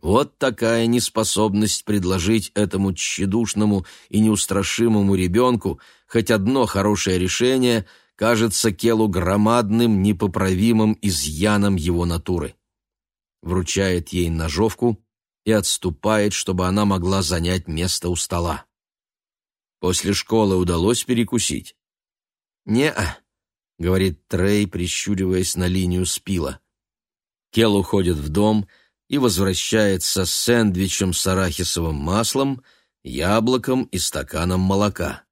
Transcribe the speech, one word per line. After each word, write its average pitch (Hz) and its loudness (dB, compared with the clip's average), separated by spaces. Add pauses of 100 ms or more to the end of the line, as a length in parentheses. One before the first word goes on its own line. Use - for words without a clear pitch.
Вот 123 0
такая 117 0
неспособность 107 0
предложить 95 0
этому 98 0
тщедушному 101 -2 (240)
и 107 0
неустрашимому 101 2
ребенку 95 0 (260)
хоть 117 0
одно 113 2
хорошее 98 0
решение — 123 2 (340)
кажется 110 2
Келу 110 2
громадным, 104 2
непоправимым 104 2
изъяном 98 0
его 87 0
натуры. 82 -4 (840)
Вручает 90 -2
ей 87 -2
ножовку 85 -2 (440)
и 107 0
отступает, 104 0
чтобы 92 -2
она 101 2
могла 95 0
занять 85 -2
место 87 -4
у 87 -2
стола. 85 -4 (1120)
"После 92 -2
школы 104 2
удалось 90 0
перекусить?" 117 -2 (880)
"Не-а", 113 0 (600)
говорит 92 0
Трей, 101 0
прищуриваясь 92 -2
на 90 -2
линию 90 0
спила. 80 -6 (920)
Кел 113 4
уходит 92 0
в 73 -6
дом 104 2 (420)
и 143 -2
возвращается 98 0
с - -4
сэндвичем 98 0
с - -4
арахисовым 90 -2
маслом, 113 -2 (400)
яблоком 113 0
и - -8
стаканом 82 -2
молока. 95 0